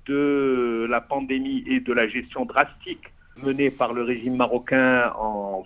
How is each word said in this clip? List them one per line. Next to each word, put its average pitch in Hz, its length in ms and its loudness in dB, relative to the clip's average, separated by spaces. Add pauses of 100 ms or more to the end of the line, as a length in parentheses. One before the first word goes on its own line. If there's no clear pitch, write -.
de 135 840 2
la 117 120 0
pandémie 135 640 -4
et 131 140 2
de 123 120 -4
la 117 160 4
gestion 123 380 -6
drastique - 680 -4 (320)
menée 135 280 2
par 120 220 -2
le 120 100 -2
régime 123 320 -2
marocain 127 840 2
en 101 480 -4